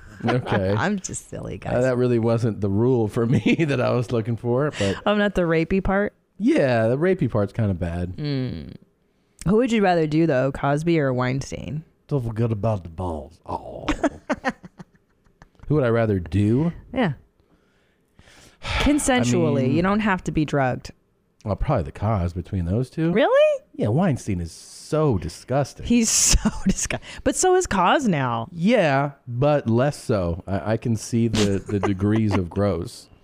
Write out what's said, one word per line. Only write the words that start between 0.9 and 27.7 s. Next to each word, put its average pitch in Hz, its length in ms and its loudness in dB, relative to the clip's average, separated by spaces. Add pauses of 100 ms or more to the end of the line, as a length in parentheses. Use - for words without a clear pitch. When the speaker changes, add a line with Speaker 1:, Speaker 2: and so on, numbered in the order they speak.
Speaker 2:
just - 300 -12
silly, 113 340 -12
Speaker 1:
Uh, - 100 -8
Speaker 2:
guys. 123 100 2
Speaker 1:
that 131 120 2
really 123 220 2
wasn't 113 420 0
the 101 120 0
rule 113 360 2
for 117 200 -2
me 131 280 2
<laughs> 165 120 0
that 135 120 -2
I 117 120 0
was 120 200 -2
looking 117 240 -2
for. 120 440 -2
But 98 160 0 (100)
Speaker 2:
Oh, 208 80 2
not 208 220 0
the 180 80 2
rapey 165 400 0
part? 202 280 0 (280)
Speaker 1:
Yeah, 139 480 2
the 123 100 2
rapey 175 320 0
part's 104 240 0
kinda 101 220 0
bad. 87 420 -4
Speaker 2:
Mm. 127 560 -6 (720)
Who 208 100 4
would 240 140 2
you 220 120 4
rather 170 240 4
do, 156 180 2
though, 135 260 2
Cosby 156 480 0
or 135 140 0
Weinstein? 131 720 -4 (240)
Speaker 1:
Don't 135 180 -2
forget 113 260 -2
about 104 300 -2
the 85 80 -14
balls. 80 560 -8
Oh. - 400 -10 (960)
<laughs> - 840 -20
Who 143 80 0
would 147 80 2
I 120 60 2
rather 113 300 2
do? 107 540 0 (180)
Speaker 2:
Yeah. 196 220 -2 (1500)
Consensually. 240 1040 2
Speaker 1:
I - 20 2
mean 143 80 2
Speaker 2:
You 170 80 2
don't 202 160 2
have 196 240 0
to 170 80 -6
be 156 140 0
drugged. 127 460 -2 (540)
Speaker 1:
Well, 101 100 -2
probably 123 280 0
the 67 80 -8
Cos 95 420 -2
between 90 320 -4
those 110 240 -2
two. 165 240 -2
Speaker 2:
Really? 311 480 4 (120)
Speaker 1:
Yeah, 147 160 -2
Weinstein 117 520 0
is 82 100 -8
so - 680 -2
disgusting. 120 680 -6
Speaker 2:
He's 233 240 2
<laughs> - 0 -
so - 400 2 (160)
disgusting. - 420 -2 (160)
But 277 140 0
so 370 180 4
is 370 120 2
Cos 247 380 2